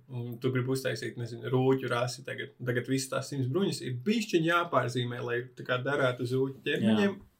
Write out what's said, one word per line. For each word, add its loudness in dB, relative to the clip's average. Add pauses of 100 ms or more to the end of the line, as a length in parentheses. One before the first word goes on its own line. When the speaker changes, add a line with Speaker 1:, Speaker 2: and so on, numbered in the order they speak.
Speaker 1:
un -8
tu 0
gribi 2
uztaisīt, -4
nezinu, -8
rūķu 4
rasi -2
tagad. -8
Tagad -2
visas 0
tās -4
simts -2
bruņas 0
ir -6
bišķiņ 2
jāpārzīmē, 0
lai -2 (160)
tā -12
kā 0
derētu 2
uz -2
rūķu 0
ķermeņiem. 4
Speaker 2:
Jā. -16 (100)